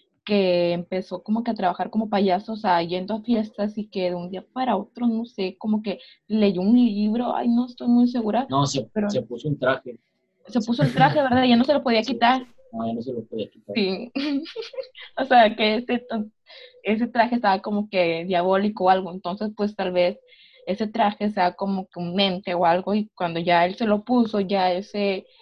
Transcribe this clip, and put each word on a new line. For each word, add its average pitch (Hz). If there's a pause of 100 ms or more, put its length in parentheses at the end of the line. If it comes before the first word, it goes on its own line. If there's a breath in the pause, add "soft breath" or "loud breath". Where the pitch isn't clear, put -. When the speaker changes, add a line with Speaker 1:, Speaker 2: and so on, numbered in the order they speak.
(240 soft breath)
Speaker 1:
que 180
empezó 180
como 226
que 240
a 208
trabajar 185
como 214
payaso, 202
o 220
sea, 180
yendo 185
a 220
fiestas 214
y 208
que 185
de 180
un 175
día 185
para 254
otro, 240
no 226
sé, 190
como 214
que 208 (280 loud breath)
leyó 202
un 208
libro, 226
ay, 254
no 240
estoy 254
muy 240
segura, 240
Speaker 2:
No, 139
se, 135
Speaker 1:
pero 208
Speaker 2:
se -
puso 120
un 143
traje. 131 (460)
Speaker 1:
se -
puso 240
el 254
traje, 285
¿verdad? 254
Ya 247
no 233
se 294
lo 277
podía 233
Speaker 2:
Sí, 269
Speaker 1:
quitar. 240
Speaker 2:
sí. - (260)
No, 226
ya 226
no -
se 254
lo -
podía -
quitar. -
Speaker 1:
Sí. 196
<laughs> 285 (680 loud breath)
O 269
sea, 233
que 214
ese 240
to-, 220 (540 loud breath)
ese 220
traje 240
estaba 208
como 208
que 170
diabólico 190
o 185
algo, 185
entonces, 190
pues, 208
tal 185
vez 180 (480 soft breath)
ese 202
traje 208
sea 180
como 196
que -
un 175
ente 190
o 175
algo, 180
y 214
cuando 170
ya 175
él 190
se 240
lo 208
puso, 233
ya 185
ese, 202 (160 soft breath)